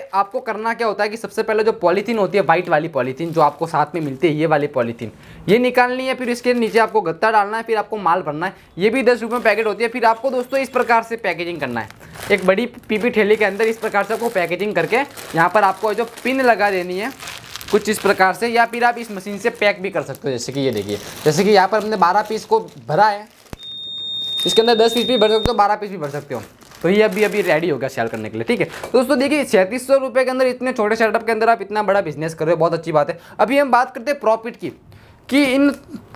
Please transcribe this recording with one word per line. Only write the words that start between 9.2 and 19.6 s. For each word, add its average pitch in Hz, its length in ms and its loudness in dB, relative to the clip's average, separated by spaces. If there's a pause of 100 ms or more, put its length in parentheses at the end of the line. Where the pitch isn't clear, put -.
रुपये 226 120 -4
में 247 100 -2
पैकेट 220 220 2
होती 208 180 -2
है। 233 60 0
फिर 233 160 -4
आपको 233 240 2
दोस्तों, 254 300 -2
इस 262 100 -4
प्रकार 233 320 2
से 226 160 -8
पैकेजिंग 170 420 -4
करना 120 200 -4
है, 104 80 -8 (440)
एक 185 140 0
बड़ी 190 200 2 (220)
पीपी 214 220 0
ठेली 214 260 2
के 214 80 0
अंदर 196 200 0
इस 226 140 -2
प्रकार 202 260 -2
से 208 100 -4
आपको 226 160 -2
पैकेजिंग 180 440 -2
करके 170 220 0
यहाँ 175 520 0
पर 208 160 2
आपको 208 300 0
जो 226 100 -2 (200)
पिन 262 180 0
लगा 208 280 4
देनी 180 280 -2
है 226 120 -6 (560)
कुछ 208 220 0
इस 214 100 0
प्रकार 190 360 2
से, 226 140 -4
या 233 180 2
फिर 233 180 -2
आप 240 140 2
इस 226 120 -10
मशीन 202 280 -10
से 220 140 -2
पैक 202 300 0